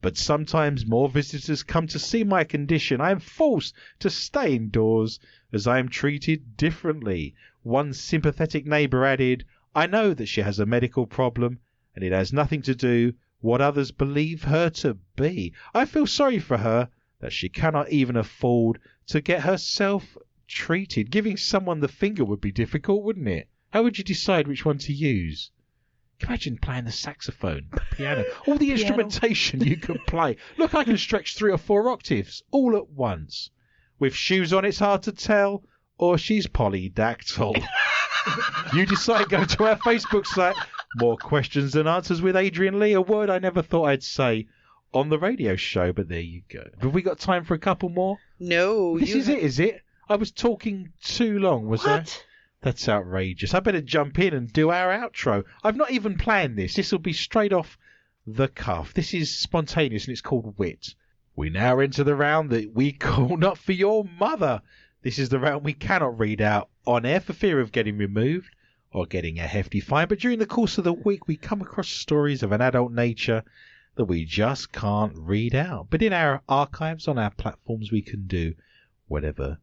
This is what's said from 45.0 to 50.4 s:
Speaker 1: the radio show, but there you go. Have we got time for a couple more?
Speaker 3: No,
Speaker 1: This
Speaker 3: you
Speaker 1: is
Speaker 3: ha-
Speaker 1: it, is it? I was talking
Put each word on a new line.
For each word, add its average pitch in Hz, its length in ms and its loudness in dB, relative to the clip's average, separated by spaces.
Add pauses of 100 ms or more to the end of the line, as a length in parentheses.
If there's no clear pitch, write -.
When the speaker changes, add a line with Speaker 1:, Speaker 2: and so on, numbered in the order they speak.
Speaker 1:
the 156 80 4
radio 160 380 0
show, 90 380 0
but 82 160 -4
there 85 100 -4
you 85 300 -10
go. - 140 -16 (180)
Have 135 120 0
we 185 80 2
got 180 160 -2
time 180 280 0
for 180 80 0
a 160 60 -2
couple 185 300 -2
more? 185 280 -2 (220)
Speaker 3:
No, 175 600 2
Speaker 1:
This 277 100 2
Speaker 3:
you 220 100 2
Speaker 1:
is 233 80 0
Speaker 3:
ha- 285 60 4
Speaker 1:
it, 262 60 0
is 143 200 0
it? 208 220 2 (280)
I 208 80 2
was 214 140 -2
talking 196 600 -2 (100)